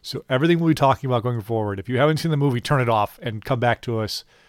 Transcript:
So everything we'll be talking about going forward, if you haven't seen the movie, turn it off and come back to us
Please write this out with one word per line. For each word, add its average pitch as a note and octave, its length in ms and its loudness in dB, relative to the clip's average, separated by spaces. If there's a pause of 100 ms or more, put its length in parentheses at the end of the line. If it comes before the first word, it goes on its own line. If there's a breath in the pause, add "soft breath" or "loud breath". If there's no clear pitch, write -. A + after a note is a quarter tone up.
So - 260 -12
everything D#3+ 300 2
we'll E3 120 2
be D#3 40 4
talking C3+ 340 2
about B2 140 0
going A#2+ 200 -4
forward, G#2+ 360 -4
if G2 100 -10
you B2 100 -2
haven't D3+ 180 4
seen E3 160 -2
the D3+ 40 0
movie, C#3+ 240 0
turn D3 200 0
it A#2+ 80 0
off G#2+ 340 0
and A2 220 -8
come B2+ 160 -2
back A#2 220 0
to A#2 180 -4
us - 240 -6 (240 soft breath)